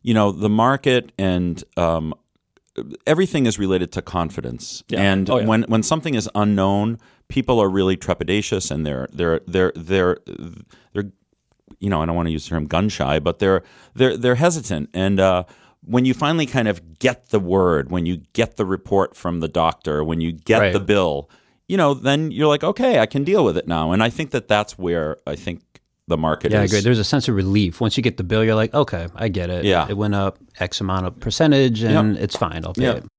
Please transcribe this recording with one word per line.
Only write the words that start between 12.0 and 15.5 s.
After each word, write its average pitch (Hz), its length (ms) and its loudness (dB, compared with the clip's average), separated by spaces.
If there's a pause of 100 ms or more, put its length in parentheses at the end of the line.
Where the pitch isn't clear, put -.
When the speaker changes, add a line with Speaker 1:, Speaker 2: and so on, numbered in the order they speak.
Speaker 1:
I 80 40 -2
don't 85 100 -2
wanna 85 140 -2
use 78 140 -4
the - 60 -14
term 80 160 -4
gun 90 220 0
shy, 76 300 -2
but 82 200 -2
they're, 95 240 2 (320)
they're, 123 220 2
they're 123 180 2
hesitant. 123 600 -2
And, 95 260 2
uh, 92 240 4 (420)